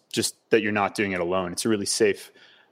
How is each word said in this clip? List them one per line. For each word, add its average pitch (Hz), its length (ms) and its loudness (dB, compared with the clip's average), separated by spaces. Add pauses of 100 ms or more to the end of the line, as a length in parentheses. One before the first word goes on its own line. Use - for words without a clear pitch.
(120)
just - 240 -2 (160)
that 113 100 6
you're 104 100 -2
not 101 240 0
doing 101 160 0
it 92 80 -2
alone. 90 320 -2
It's - 140 -6
a 117 40 2
really 104 180 0
safe, - 440 0 (400)